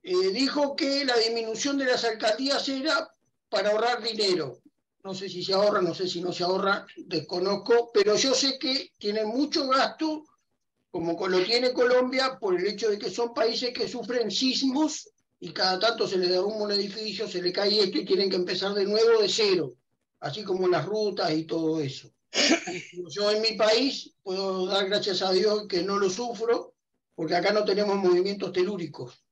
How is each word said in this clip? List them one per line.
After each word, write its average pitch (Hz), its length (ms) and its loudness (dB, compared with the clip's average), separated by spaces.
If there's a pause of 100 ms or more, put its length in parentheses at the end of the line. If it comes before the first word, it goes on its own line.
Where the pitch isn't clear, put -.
Eh, 185 300 0
dijo 269 420 0
que 277 300 -2
la 247 120 2
disminución 226 640 -2
de 269 60 0
las 247 180 0
alcaldías 233 680 0
era 269 400 -2 (400)
para 202 220 0
ahorrar 226 320 2
dinero. 190 580 -2 (440)
No 190 100 -8
sé 190 140 -10
si 175 160 -8
se 196 80 -2
ahorra, 208 280 2
no 170 140 0
sé 185 140 -4
si 175 120 -6
no 180 120 -4
se 180 100 -6
ahorra, 190 420 0 (120)
desconozco, 196 1000 0
pero 208 220 6
yo 262 180 2
sé 269 240 0
que 277 400 -4
tiene 214 260 -2
mucho 269 440 -2
gasto, 269 580 0 (640)
como 170 260 -2
co-, 185 120 -2
lo 185 160 2
tiene 240 280 2
Colombia, 254 680 2
por 185 180 0
el 180 80 -2
hecho 208 220 -2
de 202 100 0
que 208 120 -6
son 233 240 -4
países 233 380 0
que 233 140 -4
sufren 226 440 -4
sismos 262 800 0 (280)
y 170 140 -12
cada 185 260 0
tanto 214 300 0
se 190 80 -2
les 180 140 2
derrumba 208 340 0
un 208 80 -4
edificio, 202 560 -4
se 180 140 -6
le 175 100 -2
cae 208 320 2
esto 190 140 -2
y - 60 -2
tienen 190 260 2
que 185 60 -2
empezar 185 380 -2
de 202 100 2
nuevo 220 360 4
de 202 80 4
cero, 180 480 0 (440)
así 147 220 -8
como 185 240 0
las 170 200 2
rutas 202 460 -2
y 160 120 -2
todo 160 360 -2
eso. 135 300 -6 (1000)
Yo 208 200 0
en 214 120 2
mi 220 100 0
país 220 680 2
puedo 190 440 -4
dar 196 200 0
gracias 190 360 -2
a 190 100 2
Dios 208 360 2
que 175 140 0
no 202 160 0
lo 202 100 2
sufro, 233 680 -2 (400)
porque 165 220 -2
acá 180 160 2
no 208 120 2
tenemos 202 320 2
movimientos 190 560 2
telúricos. 175 800 -4